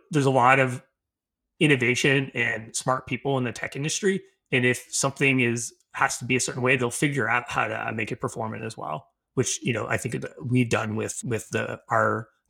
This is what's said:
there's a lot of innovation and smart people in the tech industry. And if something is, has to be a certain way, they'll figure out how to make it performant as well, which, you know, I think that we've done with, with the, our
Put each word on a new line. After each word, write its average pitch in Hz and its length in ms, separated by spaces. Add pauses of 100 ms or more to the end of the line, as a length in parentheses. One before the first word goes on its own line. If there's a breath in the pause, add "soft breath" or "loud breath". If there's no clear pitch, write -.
(100)
there's 143 160
a 139 40
lot 131 280
of 127 240 (800)
innovation 135 760
and 117 420
smart 131 300
people 135 320
in 127 60
the 117 80
tech - 220
industry. 185 480 (300 soft breath)
And 123 140
if 123 240
something 135 500
is, 120 320 (200)
has - 260
to 131 60
be 123 120
a 120 40
certain - 220
way, 127 140
they'll 123 140
figure 139 380
out 120 220
how 123 160
to 110 260
make 110 200
it 123 80
performant 113 420
as 113 140
well, - 320 (260)
which, - 280
you 175 100
know, 110 160
I 117 80
think 131 240
that - 200
we've 127 280
done 110 260
with, 107 300
with 113 260
the, 113 380
our 110 400 (220)